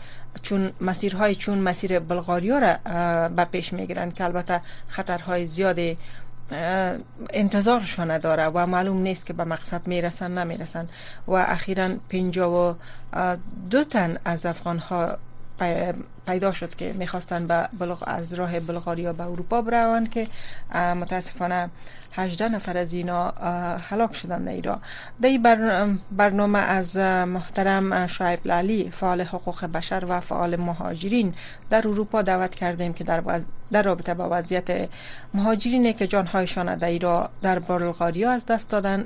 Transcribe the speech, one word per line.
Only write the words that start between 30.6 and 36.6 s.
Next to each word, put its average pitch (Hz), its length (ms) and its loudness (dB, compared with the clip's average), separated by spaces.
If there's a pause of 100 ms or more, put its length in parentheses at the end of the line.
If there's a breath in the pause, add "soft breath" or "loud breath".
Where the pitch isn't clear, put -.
در 220 180 4
اروپا 208 340 2
دعوت 185 340 2
کردیم 175 380 -2
که 170 100 -6
در 170 180 2
وض-، 170 500 -2
در 208 100 6
رابطه 180 320 0
با 175 180 -2
وضعیت 175 580 0 (440 loud breath)
مهاجرینی 226 600 4
که 202 140 0
جانهایشان 185 680 0